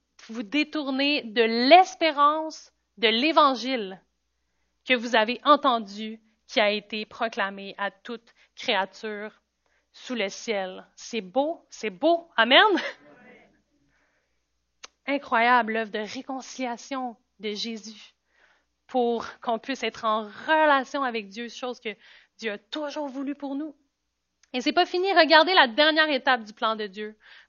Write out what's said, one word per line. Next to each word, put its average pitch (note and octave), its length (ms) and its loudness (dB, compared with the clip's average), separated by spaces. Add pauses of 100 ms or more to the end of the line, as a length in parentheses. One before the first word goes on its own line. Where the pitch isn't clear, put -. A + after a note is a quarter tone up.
(280)
vous A3+ 140 -10
détourner C#4+ 800 -2
de A3+ 200 0
l'espérance D4+ 1300 4 (280)
de A3 100 2
l'Évangile B3 880 2 (880)
que B3+ 60 0
vous A#3+ 240 0
avez A3 280 2
entendu, A3+ 760 2 (260)
qui - 140 0
a G#3 100 4
été G#3+ 360 -6
proclamé G3 720 -8
à G3+ 120 -4
toute - 440 -16 (200)
créature G#3 800 -4 (600)
sous - 220 -12
le G3+ 140 -2
ciel. F#3+ 640 -6
C'est - 280 -8
beau, C#4 480 -4
c'est A3 200 -10
beau. D#4+ 460 0
Amen. B3 260 8 (2500)
Incroyable A#3+ 640 2
l'œuvre A3 180 -4
de G#3 100 -6
réconciliation B3 1160 -10 (240)
de G#3 140 -6
Jésus G#3+ 600 -12 (720)
pour A#3 400 -2 (140)
qu'on A3+ 180 -4
puisse B3 240 -8
être A3+ 220 -6
en A3 200 0
relation C#4+ 800 0
avec A3+ 280 -6
Dieu, A#3 180 -12
chose B3 320 -10
que G3+ 160 -10 (420)
Dieu A3 140 -6
a G#3 60 -8
toujours D4 500 -8
voulu C#4 260 -8
pour C#4 200 -10
nous. D4 200 -8 (800)
Et B3+ 80 -4
c'est D4 120 -2
pas F4 140 2
fini. F#4 280 -2
Regardez D#4+ 400 6
la D#4 120 6
dernière D4+ 440 2
étape B3+ 340 0
du G#3 80 -18
plan A3 240 -4
de G#3+ 100 -8
Dieu G#3+ 300 -12 (320)